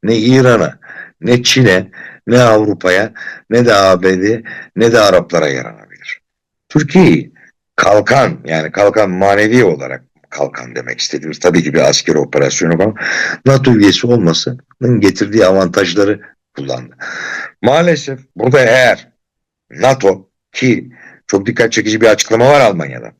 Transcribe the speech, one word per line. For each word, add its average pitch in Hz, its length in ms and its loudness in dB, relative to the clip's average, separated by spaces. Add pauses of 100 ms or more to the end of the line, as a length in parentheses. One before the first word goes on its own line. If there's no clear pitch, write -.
ne 113 140 0
İran'a, 120 640 2 (420)
ne 120 220 0
Çin'e, 98 480 2 (360)
ne 120 140 2
Avrupa'ya, 107 720 0 (360)
ne 120 160 2
de 113 80 2
A 95 300 2
B 92 180 2
D, 110 220 -2 (320)
ne 113 160 2
de 117 80 2
Araplara 87 480 0
yaranabilir. 57 720 -12 (480)
Türkiye'yi 151 640 2 (420)
kalkan, 101 720 0
yani 80 260 -6
kalkan 101 380 0
manevi 101 540 2
olarak 67 400 -4 (260)
kalkan 65 460 -10
demek 60 240 -12
istediğimiz, 76 400 -8
tabii 87 240 0
ki 73 100 -6
bir 76 160 2
askeri 76 280 -2
operasyon 71 540 -2
yok 85 100 0
ama 107 120 -2 (520)
nato 131 260 4
üyesi 101 360 2
olmasının 117 920 -2
getirdiği 101 440 0
avantajları 95 760 0 (340)
kullandı. 64 400 -12 (680)
Maalesef 143 580 0 (160)
burada 127 240 2
eğer 120 480 2 (640)
nato 98 600 0 (220)
ki - 400 -4 (360)
çok 98 180 -2
dikkat 117 260 -2
çekici 110 300 -4
bir 113 60 4
açıklama 113 420 2
var 147 100 4
Almanya'dan. 71 600 -2